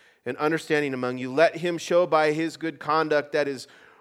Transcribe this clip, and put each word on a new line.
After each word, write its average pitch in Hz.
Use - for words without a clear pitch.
and 123
understanding 151
among 127
you? 127
Let 156
him 170
show 180
by 156
his 156
good 151
conduct 151
that 147
his 135